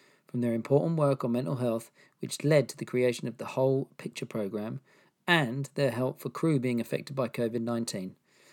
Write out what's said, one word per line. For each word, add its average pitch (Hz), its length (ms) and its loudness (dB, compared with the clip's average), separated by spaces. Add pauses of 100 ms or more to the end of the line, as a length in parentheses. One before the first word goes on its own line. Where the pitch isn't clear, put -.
(280)
from 120 140 -4
their 117 120 2
important 156 460 2
work 139 260 2
on 123 60 0
mental 135 240 0
health, 117 340 -2 (300)
which - 240 -6
led 143 260 4
to - 80 -14
the 110 80 -8
creation 123 420 0
of 117 120 -8
the 120 80 -10
Whole 135 500 2
Picture - 300 -8
programme, 107 540 -6 (440)
and 139 480 2
their 139 160 2
help 127 300 -2
for 139 100 -8
crew 160 300 2
being 120 200 0
affected - 360 -6
by 131 120 0
covid 117 340 -2
nineteen. 113 540 -4 (380)